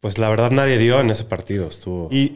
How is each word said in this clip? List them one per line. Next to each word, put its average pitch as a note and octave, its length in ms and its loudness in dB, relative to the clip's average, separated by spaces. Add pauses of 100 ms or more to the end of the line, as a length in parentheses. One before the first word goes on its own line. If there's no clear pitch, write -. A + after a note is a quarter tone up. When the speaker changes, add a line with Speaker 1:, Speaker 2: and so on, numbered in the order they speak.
Speaker 1:
pues G2 160 -6
la A2 140 0
verdad A#2 200 2
nadie C3+ 280 2
dio A#2+ 200 4
en A#2+ 120 2
ese A2 140 -4
partido, F#2+ 440 -6
estuvo F2 420 -8
Speaker 2:
Y, C#3 260 0